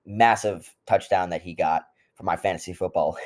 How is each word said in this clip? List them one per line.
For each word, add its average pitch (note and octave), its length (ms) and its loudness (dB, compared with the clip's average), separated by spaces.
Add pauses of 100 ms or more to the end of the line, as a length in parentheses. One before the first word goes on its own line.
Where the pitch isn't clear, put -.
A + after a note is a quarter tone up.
massive G#2 680 2 (120)
touchdown F#2+ 440 2
that D#2+ 120 -6
he F2 120 -12
got D#2+ 280 0 (320)
for - 100 -20
my F2 120 0
fantasy F2+ 360 -4
football E2+ 540 -2